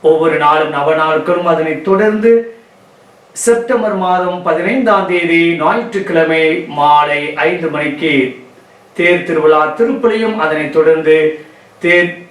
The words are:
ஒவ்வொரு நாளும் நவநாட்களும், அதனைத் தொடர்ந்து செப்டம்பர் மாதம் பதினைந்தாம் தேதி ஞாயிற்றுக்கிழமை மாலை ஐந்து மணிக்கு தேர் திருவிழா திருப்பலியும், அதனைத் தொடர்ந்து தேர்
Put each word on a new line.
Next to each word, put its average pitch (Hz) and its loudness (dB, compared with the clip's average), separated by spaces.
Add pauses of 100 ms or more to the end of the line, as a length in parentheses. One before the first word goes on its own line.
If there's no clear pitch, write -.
ஒவ்வொரு 156 2
நாளும் 151 2
நவநாட்களும், 160 0
அதனைத் 160 -2
தொடர்ந்து 214 2 (800)
செப்டம்பர் 233 -2
மாதம் 180 -2
பதினைந்தாம் 196 0
தேதி 170 0
ஞாயிற்றுக்கிழமை 160 0
மாலை 147 0
ஐந்து 165 -2
மணிக்கு 147 -4 (540)
தேர் 175 0
திருவிழா 156 2
திருப்பலியும், 220 -2
அதனைத் 151 -2
தொடர்ந்து 156 2 (340)
தேர் 175 0 (120)